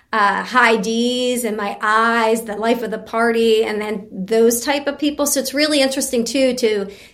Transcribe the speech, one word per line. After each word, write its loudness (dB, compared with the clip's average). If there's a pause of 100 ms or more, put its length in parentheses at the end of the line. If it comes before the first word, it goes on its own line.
(120)
uh, 2
high 4
D's 0
and -4
my -6
I's, 2
the -8
life 0
of -6
the -6
party, 2
and -4
then -8
those 2
type -2
of -6
people. 0
So 0
it's -6
really 2
interesting, 0
too, 0
to -2 (220)